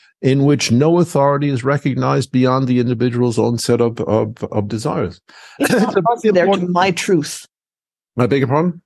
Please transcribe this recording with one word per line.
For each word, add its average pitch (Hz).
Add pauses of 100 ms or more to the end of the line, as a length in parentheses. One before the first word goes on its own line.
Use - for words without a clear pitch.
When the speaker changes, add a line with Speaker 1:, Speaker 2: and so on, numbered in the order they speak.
(220)
Speaker 1:
in 139
which 139
no 156
authority 143
is 127
recognized 135
beyond 127
the 127
individual's 120
own 117
set 120
of, 117
of, 110
of 104
desires. 110 (380)
Speaker 2:
It's 277
Speaker 1:
<laughs> -
It's 214
Speaker 2:
not -
Speaker 1:
a 190
Speaker 2:
far 233
from 214
there 180
to 196
Speaker 1:
important 180
Speaker 2:
my 180
truth. 170 (680)
Speaker 1:
I 120
beg 139
your 127
pardon? 165